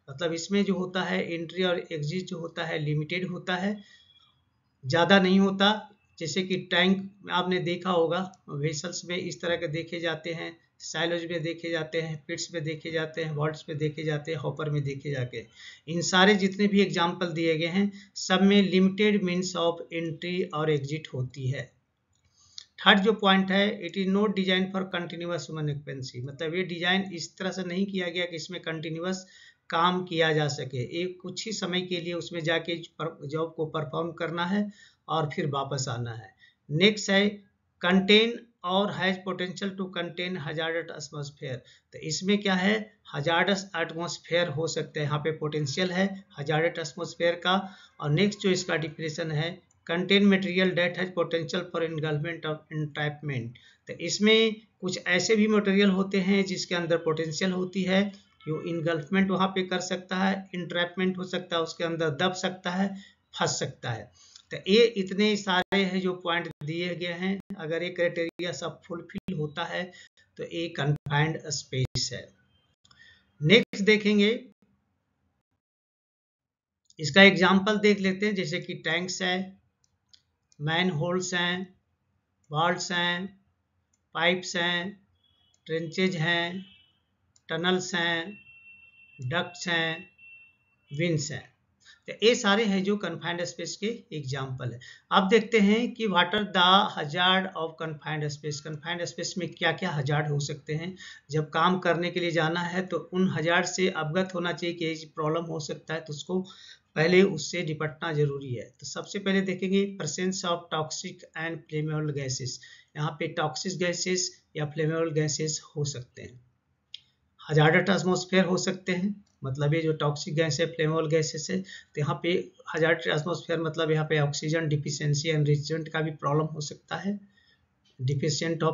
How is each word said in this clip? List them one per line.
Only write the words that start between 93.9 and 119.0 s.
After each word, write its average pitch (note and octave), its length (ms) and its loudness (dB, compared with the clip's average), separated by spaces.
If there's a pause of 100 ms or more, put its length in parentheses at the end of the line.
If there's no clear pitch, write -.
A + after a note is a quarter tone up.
example C3 600 -6
है। A#2 80 -14 (320)
अब F#3+ 160 6
देखते A3 320 6
हैं A3 340 4
कि A3 120 -2
what F3 200 4
are G#3 200 0 (100)
the F#3 300 8 (120)
hazard F3+ 460 2
of D#3+ 260 -6 (120)
confined D3+ 540 -6
space, D3 240 -8
confined E3 440 -6
space E3+ 340 -8
में E3+ 140 -4
क्या-क्या E3 380 0
hazard D3 380 0
हो C#3+ 120 -2
सकते D3+ 340 -8
हैं। F3 220 -6 (340)
जब D3+ 200 -2
काम F3 280 4
करने F3 320 2
के F3 100 -2
लिए E3+ 100 0
जाना E3 300 2
है F3 260 -4
तो F3 100 -4
उन F3+ 340 0
hazard E3+ 360 2
से F#3 220 0
अवगत D#3+ 460 -2
होना F3 180 -2
चाहिए E3+ 240 -6
कि E3+ 80 -4
ये D#3+ 300 -6
problem D#3+ 300 -2
हो D#3+ 160 -6
सकता D#3 340 -8
है, E3 60 -6
तो D#3+ 120 -12
उसको F#3 280 -4 (540)
पहले F3 280 6
उससे F3 400 0
निपटना D#3 500 -6
जरूरी C#3 420 0
है। G#2 260 -10
तो C3+ 60 -16
सबसे E3+ 320 -10
पहले F#3+ 220 2
देखेंगे F#3+ 600 0
presence F#3 420 -2
of E3+ 140 0 (160)
toxic D#3+ 720 -6
and E3 80 -4
flammable D3+ 640 -4
gases, C3 340 -4 (460)
यहाँ D3+ 140 -2
पे D#3 180 -6
toxic D#3 500 -4
gases F3+ 640 -2 (140)
या D3+ 100 -2
flammable D#3+ 440 -2
gases D#3 520 -2 (140)
हो D3 80 -2
सकते - 380 -8
हैं, - 180 -18 (1120)
hazardous E3 500 6
atmosphere F#3 440 2
हो F3+ 120 0
सकते F#3 360 -2
हैं, F#3 320 -2 (200)